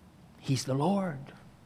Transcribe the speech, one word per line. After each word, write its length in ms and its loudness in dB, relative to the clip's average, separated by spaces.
He's 240 0
the 100 0
Lord, 440 2